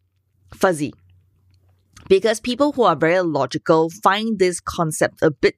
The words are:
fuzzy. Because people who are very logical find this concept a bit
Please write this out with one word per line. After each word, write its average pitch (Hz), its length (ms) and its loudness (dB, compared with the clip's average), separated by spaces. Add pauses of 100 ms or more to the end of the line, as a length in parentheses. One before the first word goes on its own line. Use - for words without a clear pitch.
(540)
fuzzy. 151 400 -2 (1120)
Because 208 320 2
people 269 340 -2
who 247 100 0
are 175 120 4
very 165 260 0
logical 160 680 0
find 208 480 -2
this 180 220 0
concept - 640 -4
a 156 80 4
bit - 260 0